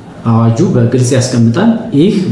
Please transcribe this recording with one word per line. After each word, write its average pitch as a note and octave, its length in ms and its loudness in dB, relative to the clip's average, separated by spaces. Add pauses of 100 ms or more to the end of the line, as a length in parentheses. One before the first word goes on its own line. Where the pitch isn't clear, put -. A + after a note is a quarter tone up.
(260)
አዋጁ A2+ 440 2
በግልጽ B2 420 0
ያስቀምጣል። B2+ 840 0
ይህ D#3+ 380 2